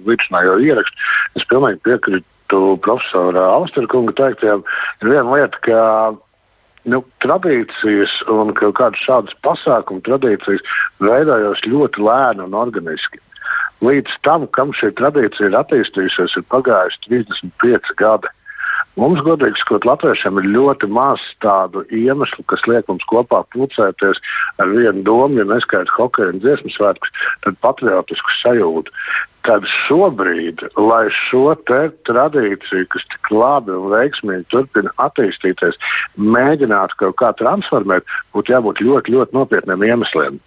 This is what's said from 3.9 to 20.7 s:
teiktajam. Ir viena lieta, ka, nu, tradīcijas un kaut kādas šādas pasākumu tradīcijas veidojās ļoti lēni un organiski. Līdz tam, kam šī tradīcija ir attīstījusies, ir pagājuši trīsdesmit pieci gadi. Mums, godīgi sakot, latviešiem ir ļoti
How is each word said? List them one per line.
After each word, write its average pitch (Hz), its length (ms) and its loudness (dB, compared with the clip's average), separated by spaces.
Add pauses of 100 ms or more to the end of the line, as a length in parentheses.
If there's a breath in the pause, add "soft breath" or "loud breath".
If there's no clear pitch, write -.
teiktajam. 107 480 0 (320 loud breath)
Ir 113 160 2
viena 135 240 2
lieta, - 260 0
ka, 113 160 2 (1040)
nu, 123 180 0 (160)
tradīcijas 120 1040 0
un 107 260 2
kaut 104 240 0
kādas 120 320 0
šādas 120 320 0
pasākumu 110 640 -2
tradīcijas 113 640 0 (320 loud breath)
veidojās 113 680 2
ļoti 117 400 0
lēni 110 460 2
un 104 100 -4
organiski. 92 640 -6 (560 loud breath)
Līdz 135 400 0
tam, 151 280 0
kam 139 240 -2
šī 107 200 -2
tradīcija 120 560 0
ir 101 120 2
attīstījusies, 92 800 -2
ir - 120 -12
pagājuši 92 520 0
trīsdesmit 107 560 -4
pieci 120 400 0
gadi. 107 320 2 (600 loud breath)
Mums, 143 340 0
godīgi 139 320 2
sakot, 107 320 0
latviešiem 107 480 0
ir 98 140 0
ļoti 135 340 2